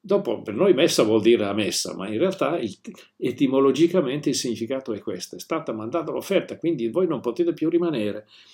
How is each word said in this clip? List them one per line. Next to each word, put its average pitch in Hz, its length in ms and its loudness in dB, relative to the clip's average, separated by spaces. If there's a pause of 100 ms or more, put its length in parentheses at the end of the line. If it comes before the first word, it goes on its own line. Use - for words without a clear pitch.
Dopo, 120 380 0
per 104 140 -8
noi 180 180 4
messa 151 300 4
vuol 110 180 4
dire 107 240 6
la 101 80 -4
messa, 101 420 -2
ma 92 140 -8
in 107 100 -4
realtà 170 400 0
il, 101 160 -6 (440)
etimologicamente 139 1120 2
il 123 40 0
significato 117 600 -4
è 98 60 -8
questo, 92 360 -10
è - 20 -14
stata 156 360 -6
mandata 147 360 -6
l'offerta, 156 460 -2
quindi 135 320 -2
voi 180 180 0
non 147 140 -2
potete 160 320 0
più 160 160 -2
rimanere. 139 580 -2 (280)